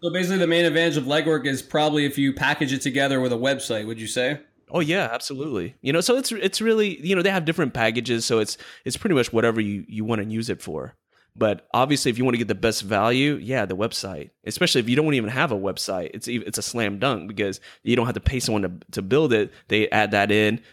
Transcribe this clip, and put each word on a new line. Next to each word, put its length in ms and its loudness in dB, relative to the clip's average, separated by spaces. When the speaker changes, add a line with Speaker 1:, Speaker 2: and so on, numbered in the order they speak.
Speaker 1:
So 100 -2
basically 260 0
the 100 4
main 180 4
advantage 320 2
of 80 0
Legwork 400 2
is 160 -2
probably 440 2
if 120 -2
you 160 2
package 380 0
it 100 -2
together 380 2
with 140 0
a 40 0
website, 500 -2
would 120 -8
you 80 -8
say? 320 -2
Speaker 2:
Oh 80 0
yeah, 320 0
absolutely. 720 -6
You 120 0
know, 80 2
so 160 2
it's, 140 -2
it's 280 -2
really, 460 2
you 100 2
know, 60 2
they 80 2
have 160 0
different 280 0
packages, 520 0
so 140 2
it's, 180 -2
it's 140 -6
pretty 180 2
much 160 2
whatever 300 2
you, 260 -4
you 160 -6
wanna 200 0
use 260 -4
it 120 -4
for. 340 -8
But 380 0
obviously, 360 2
if 80 -2
you 80 0
wanna 120 2
get 100 -2
the 80 -2
best 260 0
value, 540 2
yeah, 300 -4
the 100 -4
website. 540 -6
Especially 360 0
if 80 -4
you 60 2
don't 180 2
even 160 -2
have 220 -2
a 60 0
website, 560 -4
it's 140 -10
ev-, 200 -4
it's 100 -6
a 40 -4
slam 360 -4
dunk 300 -2
because 320 -4
you 120 2
don't 100 4
have 100 -2
to 60 -4
pay 180 0
someone 220 0
to, 100 -2
to 100 -4
build 320 2
it. 180 2
They 220 2
add 220 2
that 200 4
in 300 4